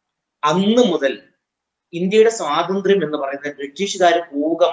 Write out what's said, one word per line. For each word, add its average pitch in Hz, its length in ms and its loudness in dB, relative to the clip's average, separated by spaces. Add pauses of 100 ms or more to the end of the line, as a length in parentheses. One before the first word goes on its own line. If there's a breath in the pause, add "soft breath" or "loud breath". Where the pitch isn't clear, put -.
(440)
അന്ന് 196 380 2 (100)
മുതൽ 135 300 -4 (720)
ഇന്ത്യയുടെ 202 380 2
സ്വാതന്ത്ര്യം 185 760 0
എന്ന് 151 140 -4
പറയുന്നത് 143 380 -8
ബ്രിട്ടീഷുകാർ 175 600 0
പോവുക 165 540 -2